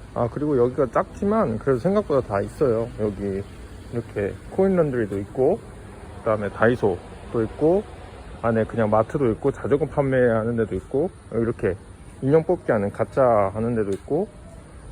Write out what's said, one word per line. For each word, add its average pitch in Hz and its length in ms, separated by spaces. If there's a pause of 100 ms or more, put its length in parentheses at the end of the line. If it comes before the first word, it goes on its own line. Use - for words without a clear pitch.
(140)
아, 117 180
그리고 147 240
여기가 127 360
작지만 190 680
그래도 131 220
생각보다 180 460
다 101 140
있어요. 113 480 (120)
여기 101 420 (500)
이렇게 107 420 (160)
코인 190 260
런드리도 123 440
있고, 131 380 (600)
그 - 60
다음에 107 240
다이소도 113 960
있고, 165 380 (600)
안에 113 220
그냥 113 240
마트도 110 440
있고, 135 180
자전거 139 360
판매하는 123 720
데도 104 200
있고, 143 340 (220)
이렇게 110 440 (460)
인형 151 220
뽑기 175 280
하는 101 180
가짜 113 600
하는 113 220
데도 104 160
있고, 156 380 (640)